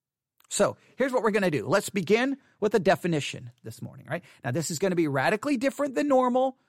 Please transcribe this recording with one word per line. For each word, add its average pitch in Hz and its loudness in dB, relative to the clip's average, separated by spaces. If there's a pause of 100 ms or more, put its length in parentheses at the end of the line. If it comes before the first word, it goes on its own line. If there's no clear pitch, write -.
(480)
So 151 0 (180)
here's 254 -2
what 214 0
we're 220 2
gonna 196 2
do. 117 -2
Let's 165 2
begin 226 0 (240)
with 214 0
a 226 6
definition 165 0 (140)
this 113 -16
morning, - -16
right? - -8 (220)
Now, 127 -4
this 160 -4
is 160 -6
gonna 185 0
be 165 2
radically 180 0
different 269 -2
than 294 0
normal. 254 2 (120)